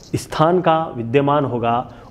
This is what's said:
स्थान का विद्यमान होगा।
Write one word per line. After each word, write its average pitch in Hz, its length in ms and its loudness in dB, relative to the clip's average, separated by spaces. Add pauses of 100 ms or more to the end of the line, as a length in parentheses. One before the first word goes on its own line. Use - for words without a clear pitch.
(140)
स्थान 170 460 0
का 160 360 0
विद्यमान 139 480 0
होगा। 117 480 -2 (180)